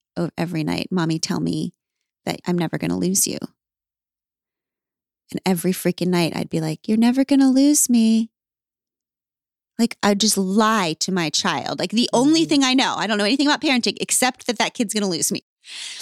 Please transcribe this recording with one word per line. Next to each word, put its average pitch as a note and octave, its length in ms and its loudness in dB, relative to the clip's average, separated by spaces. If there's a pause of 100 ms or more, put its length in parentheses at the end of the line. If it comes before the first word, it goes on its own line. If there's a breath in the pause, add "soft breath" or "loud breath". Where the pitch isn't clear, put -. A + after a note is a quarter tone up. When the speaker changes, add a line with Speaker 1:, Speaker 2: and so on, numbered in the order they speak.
(160)
Speaker 1:
o-, E3+ 200 -4
every E3 280 -4
night, - 260 -4
"Mommy, E3 280 -2
tell F3 220 -6
me E3 340 -4 (500)
that F3 220 -6
I'm F3+ 120 0
never D#3+ 200 -2
gonna - 200 -4
lose F#3 280 -2
you." - 120 -6 (1900)
And - 160 -8
every F3+ 260 0
freaking F3+ 360 -4
night F3 280 0
I'd E3 140 -6
be E3 100 -2
like, D#3 280 -6
"You're A3 100 2
never B3 260 2
gonna C4+ 260 4
lose C#4+ 380 4
me." A3+ 420 4 (1500)
Like, A#3 240 0
I G#3 120 4
just G3+ 220 0
lie G3 640 2
to - 120 -4
my E3+ 180 0
child. - 480 -2
Like, F3 140 -4
the A3+ 200 0
only D4+ 300 4
Speaker 2:
Mm-hmm. D#4 60 -2
Speaker 1:
thing C#4 160 2
I B3+ 100 2
know, G#3+ 220 2
I F3 100 -2
don't G#3+ 100 0
know G#3 80 0
anything C4+ 220 2
about D4 160 0
parenting B3+ 380 0
except - 460 -2
that A#3 120 -2
that - 160 -2
kid's G#3+ 180 -2
gonna G#3 160 0
lose E3+ 240 -2
me. - 120 -8 (580 loud breath)